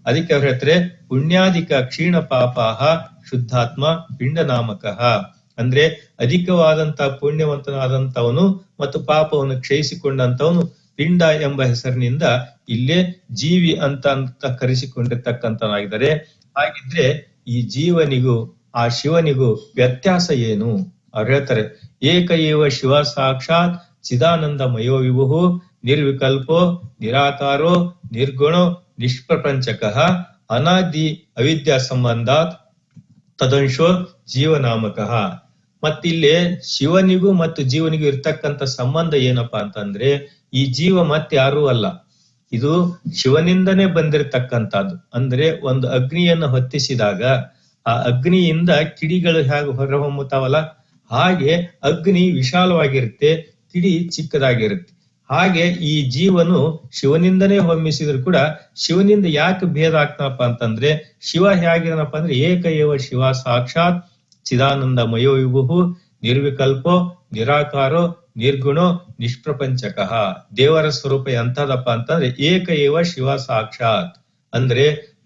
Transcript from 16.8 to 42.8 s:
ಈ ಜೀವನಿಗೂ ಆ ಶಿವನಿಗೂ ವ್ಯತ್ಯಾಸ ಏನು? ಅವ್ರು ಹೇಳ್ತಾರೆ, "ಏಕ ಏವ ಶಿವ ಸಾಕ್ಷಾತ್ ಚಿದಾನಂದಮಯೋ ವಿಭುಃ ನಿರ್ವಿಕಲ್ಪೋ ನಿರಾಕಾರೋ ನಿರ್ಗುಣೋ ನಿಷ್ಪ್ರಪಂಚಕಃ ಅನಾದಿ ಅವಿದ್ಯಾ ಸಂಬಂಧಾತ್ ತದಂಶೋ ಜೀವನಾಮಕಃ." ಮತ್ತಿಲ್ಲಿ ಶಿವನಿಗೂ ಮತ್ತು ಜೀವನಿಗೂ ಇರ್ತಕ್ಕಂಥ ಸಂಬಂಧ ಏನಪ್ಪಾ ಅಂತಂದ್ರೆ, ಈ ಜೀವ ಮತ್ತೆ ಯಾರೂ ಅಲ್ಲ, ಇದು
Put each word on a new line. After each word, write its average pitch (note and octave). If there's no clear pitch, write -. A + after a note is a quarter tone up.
ಈ A#2+
ಜೀವನಿಗೂ C3
ಆ A#2
ಶಿವನಿಗೂ C3
ವ್ಯತ್ಯಾಸ E3
ಏನು? A2+
ಅವ್ರು A2
ಹೇಳ್ತಾರೆ, A2+
"ಏಕ F3
ಏವ D3+
ಶಿವ C3+
ಸಾಕ್ಷಾತ್ D#3
ಚಿದಾನಂದಮಯೋ C3+
ವಿಭುಃ C3+
ನಿರ್ವಿಕಲ್ಪೋ C#3
ನಿರಾಕಾರೋ C#3+
ನಿರ್ಗುಣೋ C#3+
ನಿಷ್ಪ್ರಪಂಚಕಃ B2+
ಅನಾದಿ D#3
ಅವಿದ್ಯಾ D3+
ಸಂಬಂಧಾತ್ B2+
ತದಂಶೋ C#3
ಜೀವನಾಮಕಃ." A2+
ಮತ್ತಿಲ್ಲಿ E3
ಶಿವನಿಗೂ F#3
ಮತ್ತು E3
ಜೀವನಿಗೂ D#3
ಇರ್ತಕ್ಕಂಥ C#3+
ಸಂಬಂಧ C#3+
ಏನಪ್ಪಾ B2
ಅಂತಂದ್ರೆ, G#2
ಈ C3
ಜೀವ E3+
ಮತ್ತೆ D#3
ಯಾರೂ C#3
ಅಲ್ಲ, G#2
ಇದು E3